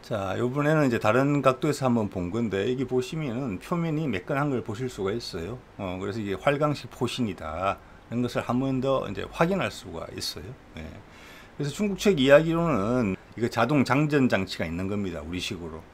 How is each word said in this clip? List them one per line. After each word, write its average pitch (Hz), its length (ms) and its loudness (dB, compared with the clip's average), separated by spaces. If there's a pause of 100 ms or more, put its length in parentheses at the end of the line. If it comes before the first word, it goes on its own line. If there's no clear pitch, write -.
자, 98 300 -2
요번에는 143 480 2
이제 117 120 4
다른 139 440 4
각도에서 135 420 2
한번 117 240 4
본 87 220 -4
건데, 104 420 0
이게 131 140 -2
보시면은 127 720 -2
표면이 160 500 -2
매끈한 135 400 -2
걸 123 160 0
보실 117 240 -6
수가 98 240 -2
있어요. 110 460 -6 (180)
어, 92 240 -6
그래서 101 180 -4
이게 101 140 -4
활강식 143 600 -6
포신이다. 92 880 -6 (300)
이런 120 140 -6
것을 123 180 -4
한 120 180 -2
번 135 220 -2
더 135 300 -2
이제 95 200 -8
확인할 170 400 0
수가 82 360 -12 (100)
있어요. 87 300 -8 (320)
예. 80 100 -12 (680)
그래서 143 160 -4
중국 202 240 0
측 190 200 4
이야기로는 131 1000 6 (200)
이거 113 120 0
자동 120 360 4
장전 139 460 4
장치가 98 340 0
있는 87 240 -4
겁니다. 95 320 -4
우리식으로. 82 600 -8 (120)